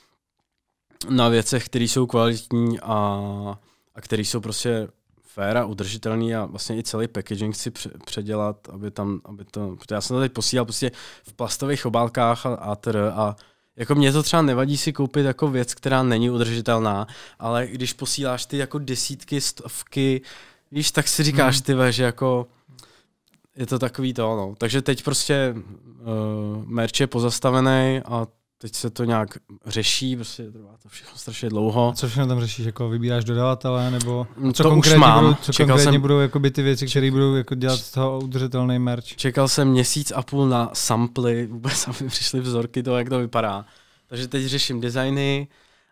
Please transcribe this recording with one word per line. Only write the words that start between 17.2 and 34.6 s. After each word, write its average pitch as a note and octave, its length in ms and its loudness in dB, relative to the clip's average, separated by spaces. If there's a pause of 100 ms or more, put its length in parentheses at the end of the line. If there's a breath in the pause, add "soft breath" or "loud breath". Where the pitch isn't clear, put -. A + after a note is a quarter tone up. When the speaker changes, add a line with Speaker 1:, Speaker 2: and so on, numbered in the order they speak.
Speaker 1:
ale A#2+ 280 -2
když B2 260 -8
posíláš B2+ 520 -6
ty C#3+ 120 -6
jako C#3 220 -6
desítky, C3+ 600 -6
stovky, - 800 -4 (500 loud breath)
víš, D3 200 -2
tak - 160 0
si - 160 0
říkáš, C#3 320 4
Speaker 2:
Hmm. C3+ 80 -2
Speaker 1:
ty C#3 100 0
ve, B2+ 180 4
že A#2+ 120 0
jako B2 440 -2 (1080 soft breath)
je C3 100 -6
to B2 140 -2
takový B2+ 340 -2
to, A2+ 220 0
no. G2+ 220 -4
Takže A#2+ 240 0
teď C3+ 220 -2
prostě, C3+ 520 0
eh, G#2+ 1080 -6
merch A2+ 340 -2
je C3+ 80 4
pozastavený C3 1000 2
a A#2 220 -4 (300)
teď A2+ 180 -14
se A#2+ 140 -6
to A#2 140 -6
nějak A2+ 340 0 (280)
řeší, A2+ 500 -2
prostě A2+ 360 -12
trvá A2 320 -20
to G#2 60 -20
všechno - 280 -20
strašně A2+ 320 -8
dlouho. A2 400 2
Speaker 2:
A A#2 40 -2
co B2+ 140 -4
všechno C3 200 0
tam B2 140 0
řešíš, A2+ 240 -4
jako A2+ 240 -4
vybíráš A#2 360 0
dodavatele, B2+ 680 0
nebo A#2+ 360 -2 (100)
Speaker 1:
Mm, C3 160 0
Speaker 2:
co D#3+ 100 4